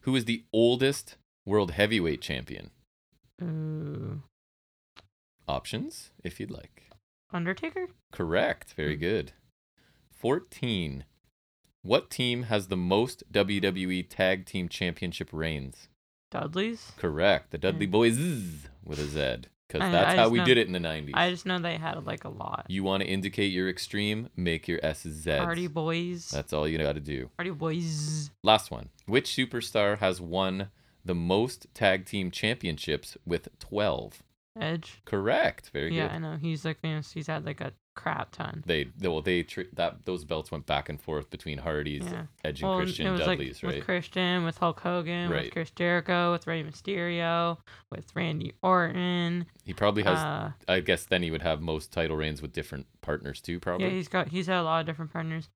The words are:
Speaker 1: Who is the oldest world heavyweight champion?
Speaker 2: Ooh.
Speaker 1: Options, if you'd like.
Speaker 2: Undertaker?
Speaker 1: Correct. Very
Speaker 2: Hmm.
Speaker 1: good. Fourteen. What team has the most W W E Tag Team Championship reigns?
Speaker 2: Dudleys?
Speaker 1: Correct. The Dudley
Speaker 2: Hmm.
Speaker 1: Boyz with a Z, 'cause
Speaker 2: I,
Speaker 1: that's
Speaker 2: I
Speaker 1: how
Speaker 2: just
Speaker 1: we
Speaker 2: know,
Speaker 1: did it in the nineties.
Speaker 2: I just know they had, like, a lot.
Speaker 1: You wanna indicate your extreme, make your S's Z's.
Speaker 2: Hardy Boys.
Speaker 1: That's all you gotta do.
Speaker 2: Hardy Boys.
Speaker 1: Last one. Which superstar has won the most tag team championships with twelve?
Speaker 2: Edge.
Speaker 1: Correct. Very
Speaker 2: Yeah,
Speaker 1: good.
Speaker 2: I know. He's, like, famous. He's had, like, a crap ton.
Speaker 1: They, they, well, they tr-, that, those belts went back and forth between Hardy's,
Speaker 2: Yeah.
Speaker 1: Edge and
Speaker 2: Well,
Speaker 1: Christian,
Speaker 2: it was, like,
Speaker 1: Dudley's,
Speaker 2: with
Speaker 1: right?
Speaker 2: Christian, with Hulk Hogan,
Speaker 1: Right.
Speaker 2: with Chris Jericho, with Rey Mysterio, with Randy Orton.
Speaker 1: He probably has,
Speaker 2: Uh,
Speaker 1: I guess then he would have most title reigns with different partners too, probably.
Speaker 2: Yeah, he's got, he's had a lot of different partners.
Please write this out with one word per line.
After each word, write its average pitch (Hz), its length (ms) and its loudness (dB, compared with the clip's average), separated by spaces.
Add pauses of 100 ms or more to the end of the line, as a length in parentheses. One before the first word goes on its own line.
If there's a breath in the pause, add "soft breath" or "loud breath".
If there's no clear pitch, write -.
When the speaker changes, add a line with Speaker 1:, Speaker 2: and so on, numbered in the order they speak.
Speaker 1:
Who 131 160 2
is 117 80 0
the 117 260 0
oldest 123 640 4 (300)
world 98 260 4
heavyweight 98 500 4
champion? 60 500 -6 (720)
Speaker 2:
Ooh. 156 800 -6 (1200)
Speaker 1:
Options, - 640 -6 (120)
if - 160 -8
you'd - 120 -8
like. - 380 -18 (420)
Speaker 2:
Undertaker? 247 560 -4 (240)
Speaker 1:
Correct. - 640 0
Very 76 220 0
Speaker 2:
Hmm. 73 60 -6
Speaker 1:
good. 85 300 0 (800 soft breath)
Fourteen. 107 920 -2 (800)
What 104 280 2
team 123 320 0
has 107 240 0
the 95 100 0
most 98 540 2
W 101 280 4
W 92 300 2
E 90 140 0
Tag 92 420 2
Team 90 240 -2
Championship 87 640 -4
reigns? 78 560 -4 (420)
Speaker 2:
Dudleys? 185 680 -4
Speaker 1:
Correct. 85 540 4
The 80 60 -6
Dudley 95 300 2
Speaker 2:
Hmm. 92 80 2
Speaker 1:
Boyz 113 720 2 (160)
with 76 160 -8
a 73 60 -2
Z, 69 420 -2 (200)
'cause - 140 -2
Speaker 2:
I, 95 100 2
Speaker 1:
that's 87 220 6
Speaker 2:
I - 20 6
Speaker 1:
how 120 100 8
Speaker 2:
just 113 60 6
Speaker 1:
we 117 80 4
Speaker 2:
know, 113 60 2
Speaker 1:
did 123 140 8
it 104 80 4
in 92 60 -4
the 90 60 0
nineties. 78 380 -2
Speaker 2:
I 175 140 2
just 175 160 -8
know 180 100 0
they 170 200 -4
had, 156 280 -6
like, 156 180 -6
a - 60 -10
lot. - 400 -8
Speaker 1:
You 95 140 -2
wanna 95 220 2
indicate 98 460 0
your 92 160 2
extreme, 104 680 -2
make 82 320 0
your 85 160 0
S's 78 400 -2
Z's. 78 160 2
Speaker 2:
Hardy 170 280 0
Boys. 170 640 -2
Speaker 1:
That's - 240 -4
all 76 140 2
you 80 100 0
gotta 76 220 0
do. 71 400 -6
Speaker 2:
Hardy 175 120 -4
Boys. 156 800 -4 (140)
Speaker 1:
Last 107 260 6
one. 65 200 -8 (180)
Which 113 240 4
superstar 110 680 2
has 92 240 2
won 95 480 0 (340 soft breath)
the 90 120 0
most 95 580 2
tag 95 320 4
team 95 240 -2
championships 85 960 -2
with 85 220 -2 (100)
twelve? 73 640 -2 (380)
Speaker 2:
Edge. 160 460 -6
Speaker 1:
Correct. 110 680 0
Very 160 240 -2
Speaker 2:
Yeah, 160 140 0
Speaker 1:
good. - 60 -6
Speaker 2:
I - 40 -8
know. 160 180 -6
He's, 156 280 -4
like, 160 160 -4
famous. 156 320 -6
He's 156 140 -8
had, 156 180 -4
like, 147 160 -8
a - 100 -6 (240)
crap - 380 -4
ton. - 320 -8
Speaker 1:
They, 80 200 2 (120)
they, 92 100 0
well, 80 140 2
they 87 220 4
tr-, - 180 -8 (120)
that, - 300 -2
those 87 220 -4
belts 78 260 -4
went 73 140 -6
back 71 240 0
and 76 100 -6
forth 76 300 -4
between 73 300 -8
Hardy's, 73 440 -2
Speaker 2:
Yeah. 175 220 -6 (180)
Speaker 1:
Edge 151 180 -4
and 190 80 0
Speaker 2:
Well, 185 100 2
Speaker 1:
Christian, 180 280 0
Speaker 2:
it 190 40 2
was, 180 100 0
like, 151 180 2
Speaker 1:
Dudley's, - 220 -6
Speaker 2:
with 71 140 -2
Speaker 1:
right? 71 80 -4
Speaker 2:
Christian, 180 600 0
with 165 140 -2
Hulk 170 240 0
Hogan, 175 480 -2
Speaker 1:
Right. - 160 0
Speaker 2:
with - 80 -8
Chris 165 180 -4
Jericho, 175 600 2
with 170 140 -4
Rey 165 180 -2
Mysterio, 170 920 -2 (320 loud breath)
with - 220 -12
Randy 160 480 -2
Orton. 175 840 2 (180)
Speaker 1:
He 95 100 -6
probably 104 300 4
has, 95 160 4
Speaker 2:
Uh, 104 320 -2 (160)
Speaker 1:
I 92 140 4
guess 85 240 2
then 90 180 4
he 82 80 0
would 80 120 -2
have 80 180 2
most 78 320 -4
title 78 240 0
reigns 76 240 -2
with 73 100 -8
different 71 360 -8 (120)
partners 69 400 -4
too, 87 180 -4
probably. 90 300 -2
Speaker 2:
Yeah, 190 60 0
he's 185 160 -4
got, 185 200 0
he's 170 180 -4
had 185 120 0
a 175 40 0
lot 160 180 2
of 156 40 -4
different 160 280 -8
partners. 160 420 -6